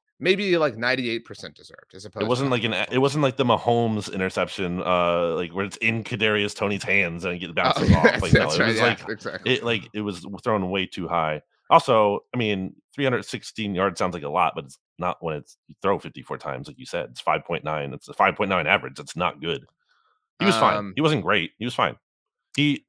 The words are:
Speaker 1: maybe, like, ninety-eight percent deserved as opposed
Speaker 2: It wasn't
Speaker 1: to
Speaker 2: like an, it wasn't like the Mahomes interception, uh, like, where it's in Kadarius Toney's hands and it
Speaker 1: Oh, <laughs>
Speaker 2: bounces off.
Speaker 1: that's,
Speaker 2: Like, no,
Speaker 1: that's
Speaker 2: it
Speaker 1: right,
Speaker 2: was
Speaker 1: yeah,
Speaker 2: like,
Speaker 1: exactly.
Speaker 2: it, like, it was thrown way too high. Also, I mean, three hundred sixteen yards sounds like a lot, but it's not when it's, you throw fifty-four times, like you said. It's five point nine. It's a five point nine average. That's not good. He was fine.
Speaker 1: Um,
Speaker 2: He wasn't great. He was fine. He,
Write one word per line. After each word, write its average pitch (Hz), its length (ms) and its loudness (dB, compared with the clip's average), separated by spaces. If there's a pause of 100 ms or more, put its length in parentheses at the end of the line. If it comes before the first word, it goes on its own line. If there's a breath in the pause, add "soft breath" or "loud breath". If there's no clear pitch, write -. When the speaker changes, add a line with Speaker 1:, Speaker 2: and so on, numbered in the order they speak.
(200)
Speaker 1:
maybe, 185 380 2
like, 143 200 0
ninety-eight 120 480 -2
percent 90 300 -16
deserved - 380 -20
as 98 120 -16
opposed 101 180 -6
Speaker 2:
It 107 40 0
wasn't 127 200 0
Speaker 1:
to 131 40 0
Speaker 2:
like 120 120 0
an, 110 100 0
it 104 240 -2
wasn't 139 240 2
like 135 160 0
the 139 60 0
Mahomes 117 680 2
interception, 92 680 -2
uh, 87 540 2
like, 85 160 -4
where 95 140 -4
it's 92 120 -10
in 113 260 -2
Kadarius 104 520 0
Toney's 101 280 -2
hands 92 420 -2
and 90 180 -4
it 85 60 -8
Speaker 1:
Oh, 78 40 -12
<laughs> - 0 -
Speaker 2:
bounces - 380 4
off. 82 120 8
Speaker 1:
that's, - 200 4
Speaker 2:
Like, 90 100 4
no, - 60 8
Speaker 1:
that's 78 160 2
Speaker 2:
it 90 40 0
Speaker 1:
right, 110 80 2
Speaker 2:
was 113 100 2
Speaker 1:
yeah, 113 60 2
Speaker 2:
like, 117 260 0
Speaker 1:
exactly. 107 440 -4
Speaker 2:
it, 117 100 0
like, 117 300 -2
it 107 80 -4
was 92 240 -6 (180)
thrown 101 280 0
way 95 160 -2
too 87 200 -8
high. 78 340 0 (280)
Also, 110 520 4 (120)
I 123 40 -4
mean, 104 360 -2 (220)
three 143 80 -4
hundred 120 220 0
sixteen 104 500 -8
yards 92 240 0
sounds 92 140 0
like 82 100 -8
a 71 60 -6
lot, 80 260 0
but 78 100 -8
it's 65 120 -20 (220)
not 87 220 -4
when 80 160 -4
it's, - 200 -16 (100)
you - 140 -20
throw 95 180 2
fifty-four 73 380 -10
times, 69 300 -8
like 69 100 -18
you 65 80 -18
said. 85 260 -6
It's - 100 -16
five 80 240 -2
point 82 180 -6
nine. 73 300 -4
It's - 160 -16
a - 40 -16
five 98 220 4
point 104 140 0
nine 87 180 2
average. 73 300 2
That's 76 180 -16
not 85 240 -2
good. 78 260 -6 (760)
He 175 60 0
was 196 120 4
fine. 110 200 4
Speaker 1:
Um, 101 180 -8
Speaker 2:
He 135 60 -2
wasn't 151 220 2
great. 104 360 0
He 107 60 -6
was 123 80 -6
fine. 80 220 0 (640)
He, 143 320 0